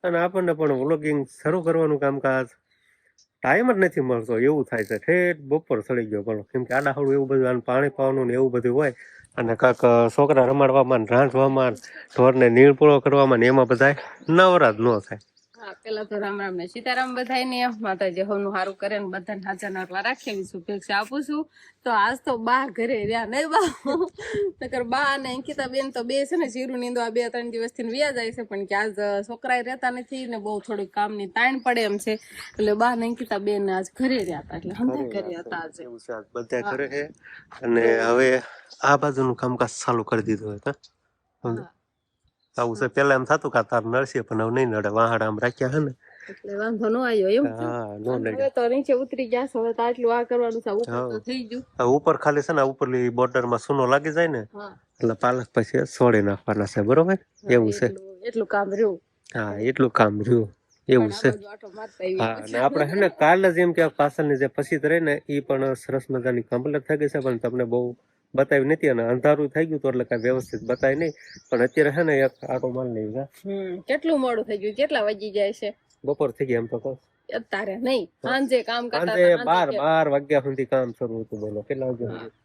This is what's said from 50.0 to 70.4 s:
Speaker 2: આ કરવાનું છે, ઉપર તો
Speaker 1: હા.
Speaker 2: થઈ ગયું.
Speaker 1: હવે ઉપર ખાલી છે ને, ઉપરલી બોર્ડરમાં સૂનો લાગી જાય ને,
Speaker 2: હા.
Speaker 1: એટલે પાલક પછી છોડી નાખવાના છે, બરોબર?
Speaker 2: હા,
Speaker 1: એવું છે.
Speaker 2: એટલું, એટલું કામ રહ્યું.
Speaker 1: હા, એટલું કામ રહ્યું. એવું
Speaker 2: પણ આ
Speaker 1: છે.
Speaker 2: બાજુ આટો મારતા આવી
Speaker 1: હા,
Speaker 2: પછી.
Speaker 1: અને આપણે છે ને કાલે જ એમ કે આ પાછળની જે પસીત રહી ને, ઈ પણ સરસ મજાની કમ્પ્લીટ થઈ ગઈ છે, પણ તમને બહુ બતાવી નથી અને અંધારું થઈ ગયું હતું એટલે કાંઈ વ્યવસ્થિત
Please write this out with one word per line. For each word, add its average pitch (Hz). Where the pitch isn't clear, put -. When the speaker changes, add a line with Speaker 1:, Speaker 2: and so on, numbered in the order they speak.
Speaker 2:
આ 240
કરવાનું 233
છે, 214
ઉપર 220
તો 120
Speaker 1:
હા. 107
Speaker 2:
થઈ 247
ગયું. 240
Speaker 1:
હવે 120
ઉપર 147
ખાલી 147
છે 170
ને, 143
ઉપરલી 131
બોર્ડરમાં 120
સૂનો 135
લાગી 147
જાય 170
ને, 139
Speaker 2:
હા. 202
Speaker 1:
એટલે 113
પાલક 123
પછી 135
છોડી 117
નાખવાના 101
છે, 101
બરોબર? 156
Speaker 2:
હા, -
Speaker 1:
એવું 113
છે. 120
Speaker 2:
એટલું, -
એટલું 226
કામ 202
રહ્યું. 196
Speaker 1:
હા, 107
એટલું 123
કામ 107
રહ્યું. 110
એવું 120
Speaker 2:
પણ 104
આ -
Speaker 1:
છે. 135
Speaker 2:
બાજુ 101
આટો -
મારતા 214
આવી 185
Speaker 1:
હા, 113
Speaker 2:
પછી. 110
Speaker 1:
અને 120
આપણે 143
છે 160
ને 196
કાલે 180
જ 165
એમ 175
કે 165
આ 156
પાછળની 147
જે 135
પસીત 143
રહી 165
ને, 147
ઈ 143
પણ 135
સરસ -
મજાની 123
કમ્પ્લીટ 135
થઈ 156
ગઈ 147
છે, 147
પણ 131
તમને 123
બહુ 120
બતાવી 139
નથી 156
અને 117
અંધારું 139
થઈ 160
ગયું 156
હતું 135
એટલે 123
કાંઈ 113
વ્યવસ્થિત 123